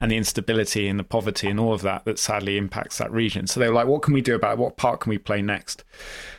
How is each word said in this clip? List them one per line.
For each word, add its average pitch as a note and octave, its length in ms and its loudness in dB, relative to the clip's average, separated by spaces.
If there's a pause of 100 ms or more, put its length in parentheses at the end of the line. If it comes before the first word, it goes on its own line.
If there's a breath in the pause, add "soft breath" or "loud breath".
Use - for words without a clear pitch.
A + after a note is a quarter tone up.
and A#2+ 100 2
the A2+ 60 4
instability G#2+ 720 0
and G2 120 -2
the F#2 40 -4
poverty G#2 440 -2
and G2+ 100 0
all A2+ 140 2
of G2 100 -2
that F#2+ 220 -2
that G#2+ 140 -2
sadly G2+ 400 0
impacts G2+ 400 -6
that A2+ 120 -2
region. A2 360 0
So - 140 -2
they A#2+ 80 4
were A2+ 60 2
like, A#2+ 140 4
"What D3 140 2
can D3+ 120 4
we C3+ 60 4
do A#2+ 140 2
about G#2+ 180 2
it? A2 60 -2
What A#2+ 180 -2
part A#2+ 240 0
can A2+ 100 -2
we G#2 80 0
play G2+ 240 -2
next?" - 420 -4 (540 loud breath)